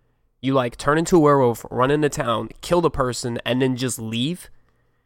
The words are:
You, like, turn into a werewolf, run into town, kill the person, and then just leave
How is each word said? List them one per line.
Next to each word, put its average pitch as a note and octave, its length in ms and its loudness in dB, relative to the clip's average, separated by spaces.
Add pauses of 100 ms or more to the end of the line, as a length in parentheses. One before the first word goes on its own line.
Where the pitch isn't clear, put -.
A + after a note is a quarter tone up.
(400)
You, C3 140 -2
like, B2 220 0
turn D3 220 0
into F3 180 2
a E3 40 8
werewolf, C#3 500 4
run B2 200 0
into D3+ 180 0
town, A#2 400 -4 (120)
kill F3 200 0
the D#3+ 100 2
person, B2 540 -4
and B2 160 0
then C3 160 2
just B2 220 -4
leave A#2 520 -6 (560)